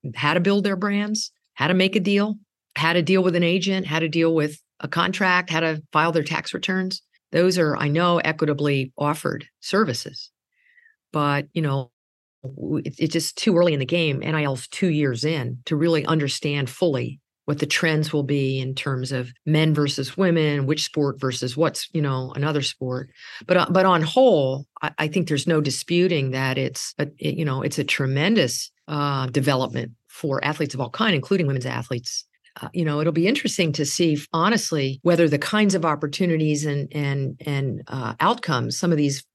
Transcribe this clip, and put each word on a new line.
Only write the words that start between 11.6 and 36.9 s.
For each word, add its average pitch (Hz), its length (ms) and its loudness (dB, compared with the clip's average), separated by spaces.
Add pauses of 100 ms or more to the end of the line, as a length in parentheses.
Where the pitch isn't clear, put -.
know, 139 300 0 (520)
w-, 139 420 -6
it, - 120 -8
it's - 160 -2
just - 240 -4
too 185 200 4
early 175 160 4
in 143 60 0
the 131 60 0
game. 160 380 0
N 156 120 -2
I 151 80 0
L's 135 240 -4
two - 220 0
years 139 360 0
in 127 400 -2
to 160 100 -2
really 156 300 2
understand 143 640 0
fully 123 500 -2 (260)
what 143 140 -4
the 151 60 2
trends 156 480 0
will 147 100 0
be 135 360 0
in 131 140 -4
terms 131 380 -4
of 123 220 -6 (120)
men 156 280 4
versus 143 420 -2
women, 156 520 2
which 156 180 0
sport 139 340 -2
versus 123 380 -4
what's, 156 340 0
you 160 100 -2
know, 131 340 -2
another 147 260 0
sport. 127 480 -6 (360)
But, 180 120 2
uh, 170 120 0
but 185 160 4
on 175 180 4
whole, 151 640 4 (140)
I, 151 180 -4
I 156 100 0
think 170 180 -2
there's 143 200 -2
no 160 120 4
disputing 151 720 0
that 131 260 0
it's 131 400 -4
a, 151 100 -2 (100)
it, 147 180 -4
you 165 80 -2
know, 135 180 -2
it's 127 180 -2
a 143 40 -2
tremendous, 143 880 0 (160)
uh, 143 400 -2
development 127 640 0 (160)
for - 380 -4
athletes 151 280 -2
of 131 60 -8
all 123 120 -4
kind, 214 220 0
including 160 340 0
women's 131 180 -2
athletes. 123 600 -6 (360)
Uh, - 120 -12
you 170 120 0
know, 147 160 0
it'll 160 100 2
be 165 160 2
interesting 185 460 0
to 147 120 -2
see, 156 320 2 (140)
honestly, 160 720 0
whether 170 260 6
the 143 120 2
kinds 208 360 2
of 165 80 0
opportunities 151 840 0
and, 143 280 -2